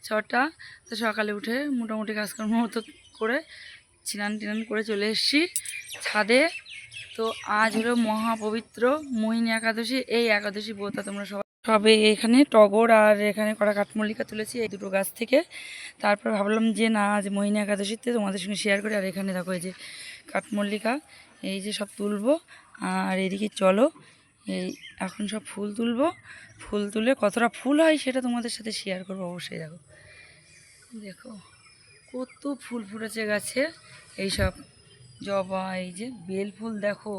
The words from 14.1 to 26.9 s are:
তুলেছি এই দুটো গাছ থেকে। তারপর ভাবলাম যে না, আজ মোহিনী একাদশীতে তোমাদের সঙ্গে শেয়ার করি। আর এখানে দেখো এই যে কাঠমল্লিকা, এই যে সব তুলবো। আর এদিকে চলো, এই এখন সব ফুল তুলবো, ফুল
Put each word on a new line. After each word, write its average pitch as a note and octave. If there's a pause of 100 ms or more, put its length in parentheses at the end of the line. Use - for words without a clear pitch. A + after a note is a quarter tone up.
তুলেছি G#3+
এই G#3
দুটো G3
গাছ G3 (120)
থেকে। B3+ (600)
তারপর G#3 (100)
ভাবলাম G#3+ (120)
যে A3+
না, G#3+ (120)
আজ G3+ (100)
মোহিনী G3+
একাদশীতে G#3
তোমাদের G3
সঙ্গে G3
শেয়ার G3+
করি। G#3+
আর F#3+
এখানে G3
দেখো F3+
এই E3
যে F#3 (600)
কাঠমল্লিকা, G3+ (500)
এই F#3+
যে G#3
সব G#3
তুলবো। G#3 (560)
আর F#3+ (100)
এদিকে G3 (140)
চলো, G3 (600)
এই F#3 (400)
এখন G3
সব G#3+
ফুল G3+
তুলবো, A#3+ (540)
ফুল G#3 (100)